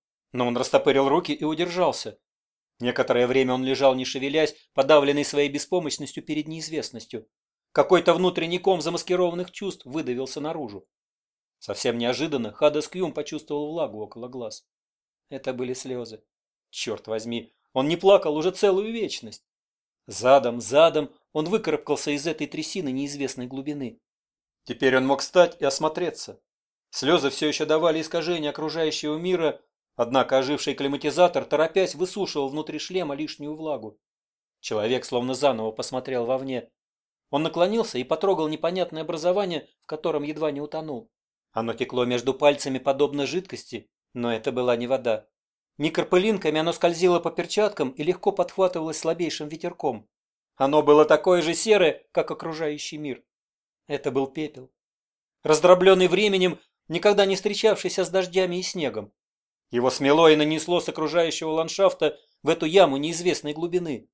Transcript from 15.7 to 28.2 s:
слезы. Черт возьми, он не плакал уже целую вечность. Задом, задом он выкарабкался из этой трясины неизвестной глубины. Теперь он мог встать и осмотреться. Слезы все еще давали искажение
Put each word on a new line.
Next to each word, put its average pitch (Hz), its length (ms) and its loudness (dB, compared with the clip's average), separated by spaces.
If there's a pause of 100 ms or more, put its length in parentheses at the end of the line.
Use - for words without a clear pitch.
слезы. 123 500 -10 (460)
Черт - 380 -8
возьми, 113 460 -6 (200)
он 135 140 2
не 165 80 0
плакал 185 400 4
уже 160 160 0
целую 196 400 2
вечность. 190 540 -10 (600)
Задом, 120 560 4
задом 147 520 2 (200)
он 156 120 -2
выкарабкался 151 680 -2
из 143 160 -4
этой 156 200 -4
трясины 156 440 -6
неизвестной 135 560 -6
глубины. 135 520 -8 (640)
Теперь 131 340 2
он 131 100 2
мог 135 140 2
встать 175 400 4
и 151 40 0
осмотреться. 156 760 -4 (500)
Слезы 139 380 2
все 151 180 -2
еще 151 180 -2
давали 160 360 2
искажение 160 500 -4